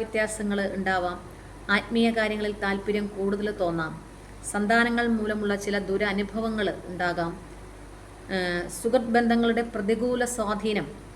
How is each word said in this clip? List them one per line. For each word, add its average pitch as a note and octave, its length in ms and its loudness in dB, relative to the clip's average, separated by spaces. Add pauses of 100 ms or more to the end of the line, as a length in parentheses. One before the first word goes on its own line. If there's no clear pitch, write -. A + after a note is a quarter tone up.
വ്യത്യാസങ്ങൾ G#3+ 580 0 (180)
ഉണ്ടാവാം. F#3 400 2 (580)
ആത്മീയ A3+ 320 4 (100)
കാര്യങ്ങളിൽ G#3+ 360 0 (100)
താല്പര്യം G3+ 420 0 (100)
കൂടുതൽ G3 320 0 (140)
തോന്നാം. E3 320 0 (580)
സന്താനങ്ങൾ A#3 540 4 (120)
മൂലമുള്ള G#3 380 0 (100)
ചില G3+ 100 0 (140)
ദുരനുഭവങ്ങൾ G3+ 800 0 (220)
ഉണ്ടാകാം. F3 420 0 (1040)
ഏഹ്, F3 280 0 (140)
സുഹൃത്ത് A#3 400 2
ബന്ധങ്ങളുടെ A#3 560 4
പ്രതികൂല A3+ 520 0 (100)
സ്വാധീനം G3+ 520 0 (280)